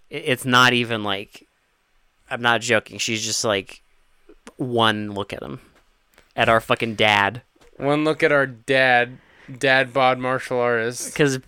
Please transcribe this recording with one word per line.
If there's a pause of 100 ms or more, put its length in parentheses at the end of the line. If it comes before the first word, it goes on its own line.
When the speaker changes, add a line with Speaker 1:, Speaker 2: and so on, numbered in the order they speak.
(100)
Speaker 1:
i-,
it's
not
even,
like, (840)
I'm
not
joking.
She's
just,
like, (760)
one
look
at
him. (760)
At
our
fucking
dad. (340)
Speaker 2:
One
look
at
our
dad, (400)
dad
bod
martial
artist.
Speaker 1:
'Cause,